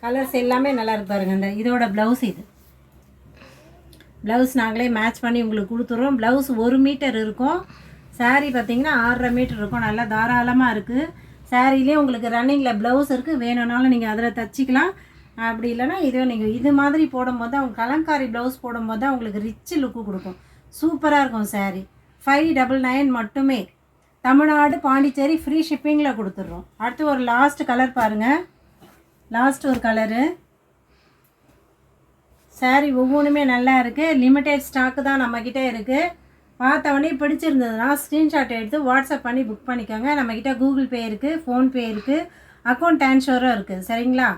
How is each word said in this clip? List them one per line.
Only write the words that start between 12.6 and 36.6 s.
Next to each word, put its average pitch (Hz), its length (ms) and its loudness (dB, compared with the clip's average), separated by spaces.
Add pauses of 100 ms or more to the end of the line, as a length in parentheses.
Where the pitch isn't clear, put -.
பிளவுஸ் 254 360 0
இருக்கு. 254 180 -4 (100)
வேணும்னாலும் 240 520 2
நீங்க 233 180 -2
அதுல 233 160 -2 (100)
தச்சுக்கலாம். 262 540 0 (560)
அப்படி 226 240 -4
இல்லைன்னா 262 240 -2 (100)
இதுவே 254 240 0
நீங்க 214 160 -2 (120)
இது 262 120 2 (100)
மாதிரி 285 240 2 (100)
போடும்போது 247 380 -4
தான், 277 100 -2
அவங்க 240 180 -6
கலம்காரி 294 520 -2
பிளவுஸ் 247 320 -6
போடும்போது 226 380 -6
தான் 277 120 0
உங்களுக்கு 220 320 -6
ரிச் - 360 -12
லுக்கு 233 260 -6
கொடுக்கும். 185 280 -10 (420)
சூப்பரா 302 440 2
இருக்கும் 220 320 -4
சாரி. 196 280 -4 (400)
ஃபைவ் 294 260 2 (100)
டபுள் 262 300 0
நைன் 269 300 2
மட்டுமே. 262 420 -2 (680)
தமிழ்நாடு, 294 500 4 (100)
பாண்டிச்சேரி 277 560 2
ஃப்ரீ 294 160 -2 (100)
ஷிப்பிங்ல 294 500 0
கொடுத்துட்றோம். 185 460 -8 (200)
அடுத்து 247 280 -4
ஒரு 254 100 0 (100)
லாஸ்ட் 285 380 2
கலர் 247 300 0
பாருங்க. 214 280 0 (1080)
லாஸ்ட் 269 360 0
ஒரு 240 140 -2
கலரு. 220 380 0 (2250)
சாரி 269 280 4 (140)
ஒவ்வொன்றுமே 285 400 2 (120)
நல்லா 254 200 4 (100)
இருக்கு. 240 220 -2 (180)
லிமிடெட் 277 440 4
ஸ்டாக்கு 262 400 -2
தான் 269 160 0
நம்மக்கிட்ட 233 380 -4 (100)
இருக்கு. 233 280 -2 (600)